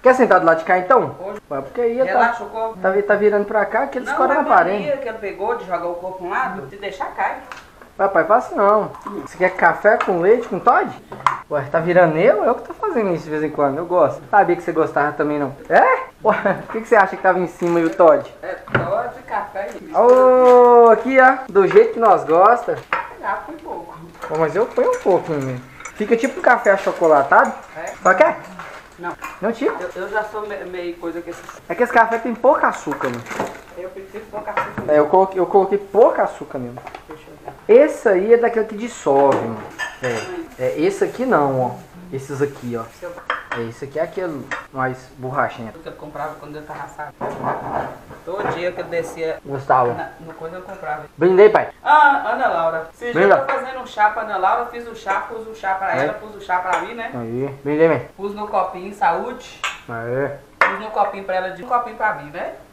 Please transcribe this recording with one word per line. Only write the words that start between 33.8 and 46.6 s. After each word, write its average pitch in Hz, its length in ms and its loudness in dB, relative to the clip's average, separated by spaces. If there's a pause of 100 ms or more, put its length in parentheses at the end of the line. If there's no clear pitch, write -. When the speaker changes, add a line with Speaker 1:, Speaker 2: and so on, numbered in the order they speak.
Speaker 2:
prefiro 202 400 -16
pouco 208 200 -10
açúcar - 320 -6
mesmo. 151 100 -4
Speaker 1:
É, 151 80 6
eu 147 80 4
coloquei, 185 320 2
eu 170 60 2
coloquei 196 320 2
pouco 226 440 4
açúcar - 380 -6
mesmo. 123 200 -10 (280)
Speaker 2:
Deixa 156 220 -18
eu - 240 -18 (140)
ver. 240 160 8
Speaker 1:
Esse 302 260 0
aí 202 240 4
é 233 40 6
daquele 233 280 0
que 214 100 -12
dissolve, 143 600 0
mano. 113 200 -6 (460)
É, 127 640 -8
é, 131 160 -2
esse 196 220 0
aqui 233 220 -4
não, 143 360 2
ó. 123 100 -2 (400)
Esses 135 300 -8
aqui, 123 340 -6
ó. 113 80 -8 (160)
Speaker 2:
Seu 175 120 -12 (400)
Speaker 1:
É, 120 100 -8
isso 117 220 -10
aqui 135 160 -10
é 165 40 -2
aquele 170 420 -8 (260)
mais 127 460 -6
borrachinha. 123 540 -6
Speaker 2:
Que - 160 -18
eu - 60 -14
comprava 151 460 -12
quando 147 160 -16
eu 151 100 -12